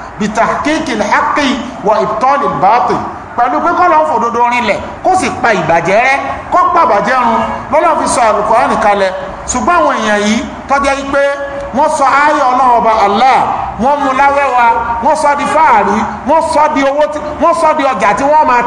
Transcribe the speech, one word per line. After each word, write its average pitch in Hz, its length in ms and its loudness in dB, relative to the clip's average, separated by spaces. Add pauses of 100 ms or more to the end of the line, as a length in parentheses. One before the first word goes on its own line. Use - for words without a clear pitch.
(160)
بتحقيق 233 760 -2
الحق 262 500 -2 (400)
وإبطال 233 640 0
الباطل, 214 560 0 (340)
pẹ̀lú 254 280 0
pé 311 100 0
kọ́lọ́ 349 280 2
ń 311 80 4
fòdodo 240 420 -2
rinlẹ̀, 214 320 -2 (200)
kó - 120 0
sì 370 180 0
pa - 200 -2
ìbàjẹ́ 170 480 0
rẹ́, 262 200 2 (300)
kó 339 160 2
pa 349 180 2
ìbàjẹ́ 220 340 0
run, 233 260 0 (280)
lọ́lọ́ 320 260 2
fi 277 120 -2
sọ 277 140 0
Al-Qur'ani 208 560 2
kalẹ̀. 196 340 0 (320)
Ṣùgbọ́n 247 320 0
àwọn 302 180 2
èèyàn 214 260 -2
yìí 214 200 0 (260)
tó 269 100 0
jẹ́ 269 200 0 (100)
pé 277 180 0 (460)
wọ́n 294 200 0
sọ 302 160 0 (100)
ayé 294 260 2
Ọlọ́run 254 300 2
Ọba 226 260 2
Allah, 220 400 2 (380)
wọ́n 269 240 0
mú 269 120 -2
láwẹ́wà, 277 540 2 (340)
wọ́n 311 160 2
sọ 285 180 0
di 269 120 -2
fáàrí, 247 520 2 (260)
wọ́n 311 200 2
sọ 294 240 0
di 294 160 -2
owó 277 240 0
tí, 294 120 -8 (180)
wọ́n 330 160 2
sọ 320 180 2
di 302 120 0
ọjà 262 300 0
tí 262 100 -2
wọ́n 302 240 4
máa 240 200 2